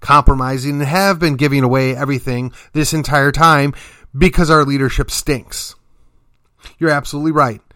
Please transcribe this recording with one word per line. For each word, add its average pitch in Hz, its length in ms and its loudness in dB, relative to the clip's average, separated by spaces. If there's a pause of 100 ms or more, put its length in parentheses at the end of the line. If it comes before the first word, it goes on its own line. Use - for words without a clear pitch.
compromising 135 720 2
and 143 100 -4
have 180 360 0
been 156 180 0
giving 139 260 0
away 131 340 0
everything 127 560 -6 (200)
this 151 200 -2
entire 143 400 0
time 143 420 2 (420)
because 165 340 2
our 151 140 4
leadership 139 460 -2
stinks. - 640 -8 (1040)
You're 165 120 0
absolutely 147 420 -4
right. 135 300 0 (140)